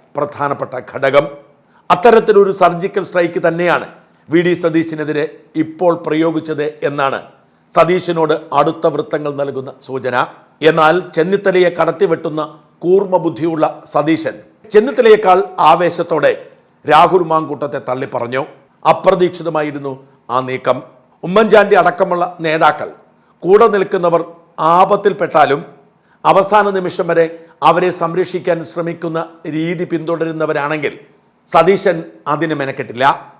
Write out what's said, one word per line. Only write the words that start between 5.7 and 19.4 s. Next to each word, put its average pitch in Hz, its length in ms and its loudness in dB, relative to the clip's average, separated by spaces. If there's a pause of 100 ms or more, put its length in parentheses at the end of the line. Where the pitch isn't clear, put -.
പ്രയോഗിച്ചത് 156 640 -4 (220)
എന്നാണ് 135 300 -2 (580)
സതീശനോട് 165 560 2 (260)
അടുത്ത 160 340 0
വൃത്തങ്ങൾ 147 460 -6
നൽകുന്ന 135 320 -6 (160)
സൂചന. 127 280 -6 (540)
എന്നാൽ 156 260 4 (200)
ചെന്നിത്തലയെ 180 640 2
കടത്തിവെട്ടുന്ന 160 640 -2 (420)
കൂർമ്മ 185 320 2 (100)
ബുദ്ധിയുള്ള 156 400 -2 (280)
സതീശൻ 151 420 0 (380)
ചെന്നിത്തലയേക്കാൾ 214 640 4 (340)
ആവേശത്തോടെ 165 600 0 (600)
രാഹുൽ 170 400 4
മാങ്കൂട്ടത്തെ 143 480 -4 (100)
തള്ളിപ്പറഞ്ഞു. 127 520 -4 (500)
അപ്രതീക്ഷിതമായിരുന്നു 156 1000 -2 (400)